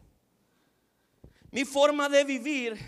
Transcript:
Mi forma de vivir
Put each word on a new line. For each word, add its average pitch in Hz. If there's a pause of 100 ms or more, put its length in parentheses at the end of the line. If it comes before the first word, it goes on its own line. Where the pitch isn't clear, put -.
(1500)
Mi 269
forma 285
de 285
vivir 254